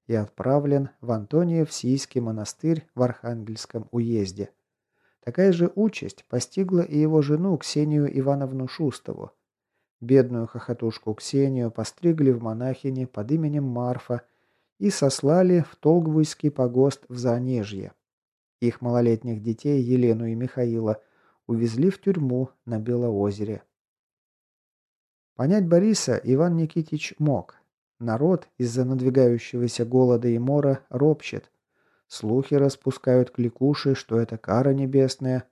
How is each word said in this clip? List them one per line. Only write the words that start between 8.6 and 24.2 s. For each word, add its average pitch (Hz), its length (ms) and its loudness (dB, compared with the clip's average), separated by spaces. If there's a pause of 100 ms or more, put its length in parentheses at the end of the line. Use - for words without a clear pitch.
Шустову. - 640 -6 (680)
Бедную 120 460 2
хохотушку 113 680 -6
Ксению 135 560 -2
постригли 151 600 0
в 117 120 0
монахини 127 640 -6
под 113 240 -8
именем 147 340 -2
Марфа 120 580 -6 (560)
и 196 120 0
сослали 170 800 2
в - 60 -20
Толгвуйский 156 760 2
погост 131 580 0
в 123 80 -14
Занежье. 120 760 -4 (680)
Их 120 220 -2
малолетних 117 600 0
детей, 123 380 -2
Елену 120 460 2
и 113 80 -4
Михаила – 117 680 -2 (460)
увезли 117 440 0
в - 100 -8
тюрьму 131 500 0 (140)
на 117 140 -6
Белоозере. 107 840 -2 (1700)